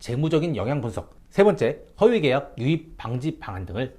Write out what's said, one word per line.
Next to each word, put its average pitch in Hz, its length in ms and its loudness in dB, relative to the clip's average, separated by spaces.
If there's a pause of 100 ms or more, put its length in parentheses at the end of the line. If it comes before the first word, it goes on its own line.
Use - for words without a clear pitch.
재무적인 156 540 -2
영향 120 260 -2
분석, - 380 -8 (120)
세 - 120 4
번째 156 380 2 (200)
허위계약 156 580 2
유입 151 400 -2
방지 123 400 -6
방안 95 260 -10
등을 107 340 -6